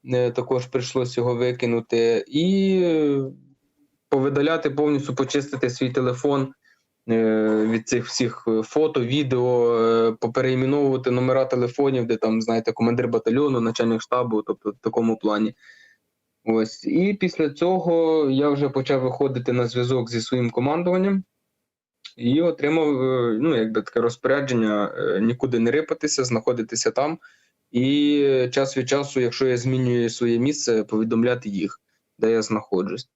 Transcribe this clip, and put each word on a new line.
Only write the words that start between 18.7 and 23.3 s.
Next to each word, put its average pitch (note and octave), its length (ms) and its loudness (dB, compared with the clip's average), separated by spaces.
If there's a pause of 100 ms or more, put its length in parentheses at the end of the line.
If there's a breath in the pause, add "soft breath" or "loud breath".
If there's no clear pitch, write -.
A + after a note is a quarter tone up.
виходити B2+ 520 -2
на B2 140 0
зв'язок B2 440 -2
зі A#2 100 -2
своїм A#2+ 300 -2
командуванням F3+ 760 0 (920)
і B2 260 2
отримав, D3+ 600 2
е, B2 380 0